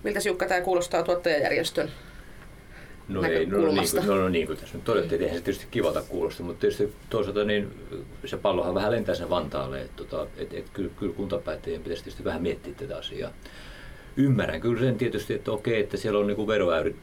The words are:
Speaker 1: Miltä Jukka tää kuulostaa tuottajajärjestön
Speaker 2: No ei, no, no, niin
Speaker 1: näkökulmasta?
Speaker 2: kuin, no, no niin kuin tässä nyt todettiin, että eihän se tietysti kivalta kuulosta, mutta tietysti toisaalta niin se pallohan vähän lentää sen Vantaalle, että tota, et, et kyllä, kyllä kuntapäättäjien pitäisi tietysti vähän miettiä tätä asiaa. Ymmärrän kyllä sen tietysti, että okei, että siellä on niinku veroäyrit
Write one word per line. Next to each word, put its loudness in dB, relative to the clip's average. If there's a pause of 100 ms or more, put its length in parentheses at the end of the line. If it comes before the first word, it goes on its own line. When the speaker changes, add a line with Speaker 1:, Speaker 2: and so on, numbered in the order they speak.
Speaker 1:
Miltä 0
Jukka 2
tää 2
kuulostaa 2
tuottajajärjestön 2 (1160)
Speaker 2:
No 0
ei, 2
no, 4
no, 4
niin 2
Speaker 1:
näkökulmasta? 4
Speaker 2:
kuin, 4
no, 6
no 6
niin 4
kuin -4
tässä -12
nyt -10
todettiin, 2
että 2
eihän 0
se -6
tietysti -2
kivalta 2
kuulosta, -4
mutta -6
tietysti 2 (180)
toisaalta 0
niin 2 (540)
se -6
pallohan 2
vähän 2
lentää 2
sen -4
Vantaalle, -2
että -12
tota, -4 (100)
et, -8
et -10
kyllä, -4
kyllä -2
kuntapäättäjien -4
pitäisi -6
tietysti -12
vähän -2
miettiä -4
tätä -8
asiaa. -8 (840)
Ymmärrän 4
kyllä 0
sen 4
tietysti, 0
että -2
okei, 2
että 0
siellä 2
on 6
niinku 0
veroäyrit 4